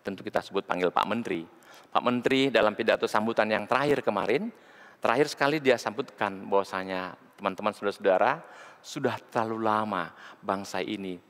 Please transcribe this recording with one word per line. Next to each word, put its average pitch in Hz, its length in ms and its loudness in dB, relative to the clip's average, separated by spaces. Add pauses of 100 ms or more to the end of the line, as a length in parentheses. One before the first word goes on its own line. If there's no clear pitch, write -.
Tentu 98 240 -8
kita - 160 -2
sebut - 240 -4
panggil 87 240 0
Pak - 160 2
Menteri. 92 400 -4 (480)
Pak - 80 2
Menteri 131 480 2
dalam 107 240 4
pidato 110 320 2
sambutan 110 420 2
yang 107 220 -2
terakhir 135 320 2
kemarin, 110 480 0 (500)
terakhir 131 320 2
sekali 147 320 0
dia 120 160 6
sambutkan 101 720 -4
bahwasanya 92 640 -2 (240)
teman-teman 101 320 -2
saudara-saudara, 101 720 2 (400)
sudah 127 320 -4 (160)
terlalu 113 320 -2
lama 107 480 0 (320)
bangsa 98 400 -4
ini 95 320 -6 (140)